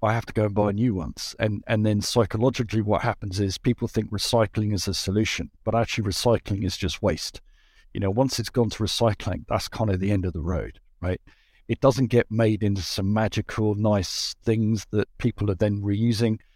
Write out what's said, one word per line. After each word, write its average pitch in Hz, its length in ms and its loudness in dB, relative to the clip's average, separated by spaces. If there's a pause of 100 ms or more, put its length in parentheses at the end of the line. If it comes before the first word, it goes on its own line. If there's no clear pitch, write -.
I 110 120 2
have 113 120 -2
to - 80 -14
go 107 120 2
and 101 100 -2
buy 104 160 2
new 107 240 0
ones. - 440 -8
And, 104 280 -2
and 107 180 2
then 104 160 2
psychologically 113 800 0
what 104 200 0
happens 101 380 -4
is 98 180 0
people 120 300 0
think 107 240 -2
recycling 107 640 0
is 92 140 -2
a 98 60 -2
solution, - 580 -2 (120)
but 110 120 0
actually 117 340 0
recycling 104 560 0
is 90 120 -2
just - 240 -4
waste. - 400 -2 (520)
You 101 60 -6
know, 98 120 0
once 127 280 0
it's 113 100 -6
gone 117 220 0
to - 120 -4
recycling, 101 640 0
that's 107 200 -2
kind 107 220 -2
of 95 100 0
the 98 120 0
end 95 140 0
of 87 80 -4
the 82 80 -6
road, 78 380 -4 (200)
right? 90 220 -4 (480)
It 113 100 -2
doesn't 127 280 4
get 120 220 4
made 110 340 2
into 101 180 0
some 98 320 -2
magical, 107 600 0
nice 104 680 0
things 110 480 0
that 104 160 0 (100)
people 107 320 0
are 98 60 0
then 101 260 2
reusing. 110 580 2 (160)